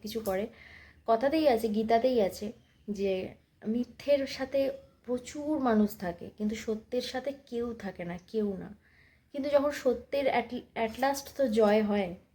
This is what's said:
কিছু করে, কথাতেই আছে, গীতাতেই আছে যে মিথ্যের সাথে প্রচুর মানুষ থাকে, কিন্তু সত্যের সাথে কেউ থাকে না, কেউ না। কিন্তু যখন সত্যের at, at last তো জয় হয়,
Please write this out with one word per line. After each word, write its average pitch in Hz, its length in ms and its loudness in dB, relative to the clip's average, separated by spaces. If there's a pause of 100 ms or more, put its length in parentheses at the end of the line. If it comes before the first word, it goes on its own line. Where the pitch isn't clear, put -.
কিছু 220 180 -8
করে, 202 280 -2 (600)
কথাতেই 277 400 4
আছে, 233 200 4
গীতাতেই 226 540 4
আছে 202 300 -2 (380)
যে 190 440 -2 (340)
মিথ্যের 262 600 0
সাথে 269 440 -2 (340)
প্রচুর 285 540 -4
মানুষ 214 400 2
থাকে, 175 380 -8
কিন্তু 214 180 -4
সত্যের 220 460 -6
সাথে 254 320 -6 (160)
কেউ 233 240 -6
থাকে 190 320 -10
না, 175 120 -8 (100)
কেউ 208 300 -2
না। 175 160 -14 (580)
কিন্তু 277 180 -4
যখন 285 220 4
সত্যের 262 560 -2
at, 240 280 0 (320)
at 220 60 -10 (100)
last 277 340 -2
তো 277 100 4
জয় 214 360 6
হয়, 202 320 0 (200)